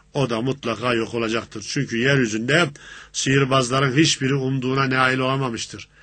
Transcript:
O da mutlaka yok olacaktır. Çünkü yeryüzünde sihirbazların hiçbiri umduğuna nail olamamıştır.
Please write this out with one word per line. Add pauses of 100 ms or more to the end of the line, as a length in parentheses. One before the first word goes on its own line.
(140)
O
da
mutlaka
yok
olacaktır.
Çünkü
yeryüzünde (420)
sihirbazların
hiçbiri
umduğuna
nail
olamamıştır. (140)